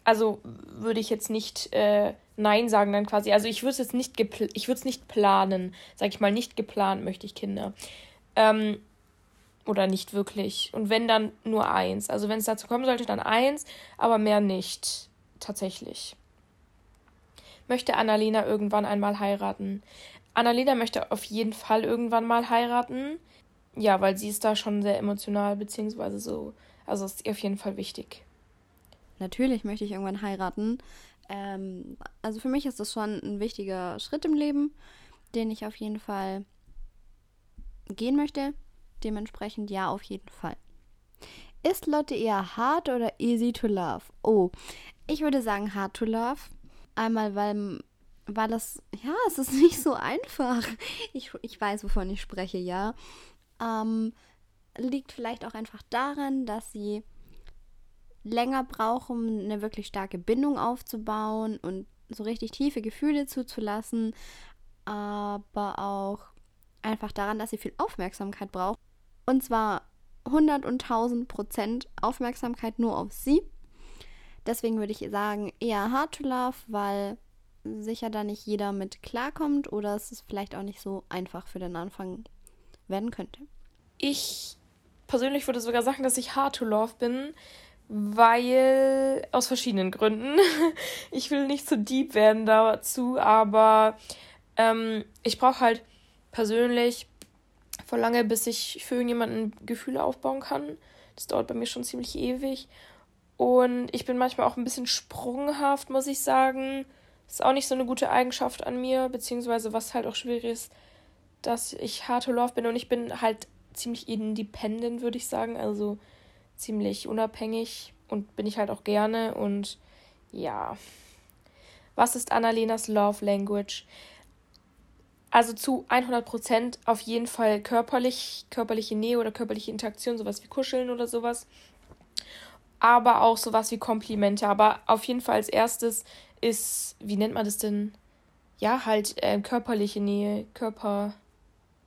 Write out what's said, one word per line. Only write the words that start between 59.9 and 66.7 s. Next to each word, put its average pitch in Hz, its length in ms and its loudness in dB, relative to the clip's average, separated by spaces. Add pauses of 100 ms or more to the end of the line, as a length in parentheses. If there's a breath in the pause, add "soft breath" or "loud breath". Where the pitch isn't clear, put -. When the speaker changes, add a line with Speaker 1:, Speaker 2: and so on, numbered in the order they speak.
Speaker 2:
Bindung 254 400 2
aufzubauen 220 1000 -4
und 190 280 -8 (240)
so 214 140 -12
richtig 226 280 -6
tiefe 277 300 -2
Gefühle 285 460 0
zuzulassen. 220 840 -4 (720 loud breath)
Aber 208 960 -6
auch 196 400 -4 (640)